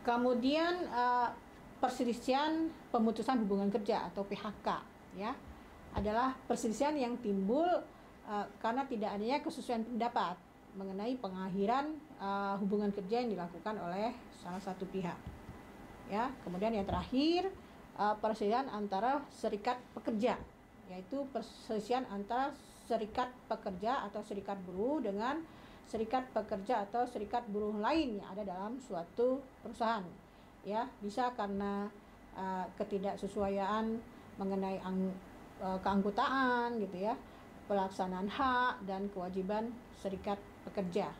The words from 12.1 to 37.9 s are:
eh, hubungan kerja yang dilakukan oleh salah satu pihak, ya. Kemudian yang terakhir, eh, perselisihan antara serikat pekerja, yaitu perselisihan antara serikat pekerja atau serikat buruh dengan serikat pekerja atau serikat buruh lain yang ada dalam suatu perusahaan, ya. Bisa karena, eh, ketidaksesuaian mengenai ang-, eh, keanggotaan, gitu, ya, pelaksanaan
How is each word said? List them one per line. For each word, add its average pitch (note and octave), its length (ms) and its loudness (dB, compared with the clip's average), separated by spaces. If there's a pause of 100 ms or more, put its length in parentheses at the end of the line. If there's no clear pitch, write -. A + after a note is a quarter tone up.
eh, G3 420 0
hubungan G#3 320 2
kerja G#3 280 0
yang A#3+ 120 0
dilakukan F3 460 -4
oleh G3 340 0 (260)
salah F3+ 220 -6
satu F#3 260 -4
pihak, F3+ 300 -2 (920)
ya. A#3 220 0 (120)
Kemudian F#3+ 300 0
yang G3 140 0
terakhir, D4 640 4 (480)
eh, G#3 220 4
perselisihan A3 500 2
antara G#3 580 2
serikat A3+ 480 0 (160)
pekerja, A3 460 2 (500)
yaitu F#3+ 440 -4
perselisihan A#3 760 0
antara A#3 460 0 (320)
serikat A3+ 420 0 (220)
pekerja G#3+ 580 0
atau G#3+ 140 -6
serikat G3+ 400 -4
buruh A3 400 0
dengan A3+ 400 0 (460)
serikat A#3+ 480 0
pekerja G#3+ 480 2
atau A#3+ 240 2
serikat G#3+ 400 -2
buruh G#3 320 0
lain B3 400 2
yang - 80 -10
ada G3+ 160 -4
dalam G3 320 -4
suatu A#3 640 2 (240)
perusahaan, A3 400 0 (560)
ya. G#3+ 240 0 (160)
Bisa B3 320 0
karena, G3+ 560 0 (480)
eh, F#3 280 -2 (120)
ketidaksesuaian G3+ 1200 0 (400)
mengenai F#3+ 480 0
ang-, F#3+ 320 0 (400)
eh, F#3+ 240 0
keanggotaan, A#3+ 960 4
gitu, F#3 320 0
ya, D#3+ 80 0 (480)
pelaksanaan F#3+ 640 0